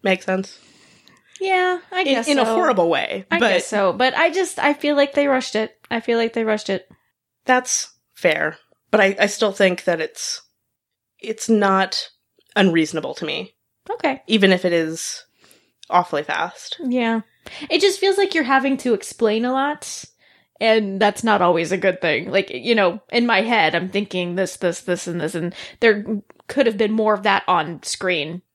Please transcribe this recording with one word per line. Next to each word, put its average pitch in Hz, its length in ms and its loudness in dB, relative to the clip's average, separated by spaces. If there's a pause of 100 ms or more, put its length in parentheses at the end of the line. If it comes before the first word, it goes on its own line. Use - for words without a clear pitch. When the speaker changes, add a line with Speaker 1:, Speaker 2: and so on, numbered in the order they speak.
Speaker 1:
make 190 200 0
sense? 190 360 -6 (800)
Speaker 2:
Yeah, 370 400 0 (100)
I 359 100 -4
Speaker 1:
In, 370 60 0
Speaker 2:
guess 269 220 0
Speaker 1:
in 285 100 4
a 247 60 4
Speaker 2:
so. 226 100 0
Speaker 1:
horrible 226 340 2
way, 170 420 -2
Speaker 2:
I 330 80 0
Speaker 1:
but 233 100 4
Speaker 2:
guess 180 180 2
so. 196 260 0
But 254 220 0
I 330 160 2
just, 359 280 -2
I 294 160 2
feel 294 220 -2
like 285 180 2
they 285 120 2
rushed 262 300 -2
it. 220 160 -4 (180)
I 233 100 -2
feel 233 180 0
like 226 160 0
they 226 100 -2
rushed 214 260 -2
it. 190 180 -4 (560)
Speaker 1:
That's - 480 0 (220)
fair. 156 440 -2 (320)
But 214 100 4
I, 196 180 2
I 208 80 2
still 208 260 -2
think 185 320 0
that 170 160 0
it's, - 420 -10 (760)
it's - 280 -8
not 196 600 2 (460)
unreasonable 160 580 2
to - 100 -10
me. 147 300 -8 (360)
Speaker 2:
Okay. 269 360 -4
Speaker 1:
Even 196 260 4
if 180 120 0
it 175 80 2
is 160 520 -4 (680)
awfully 175 320 0
fast. - 640 -8
Speaker 2:
Yeah. 233 360 0 (500)
It 311 100 2
just 381 200 2
feels 392 180 2
like 392 160 0
you're 320 100 2
having 262 340 2
to 240 160 2
explain 220 500 -2
a 254 80 -2
lot. 285 520 -6 (560)
And 214 400 2
that's 208 240 2
not 202 180 4
always 170 300 2
a 196 60 0
good 180 220 0
thing. 151 300 -2
Like, 190 200 0
you - 240 0
know, 202 260 2 (100)
in 240 160 2
my 202 160 2
head, 208 320 2
I'm 175 140 -2
thinking 185 460 -4
this, 180 220 -2
this, 170 260 -2
this, 175 240 -4
and 175 140 -6
this. 156 140 -4
And 170 200 -4 (260)
there 208 240 2 (440)
could 269 180 2
have 220 120 0
been 214 140 0
more 214 220 2
of 208 100 -6
that 196 240 2
on 165 360 -2
screen. 170 580 -4 (120)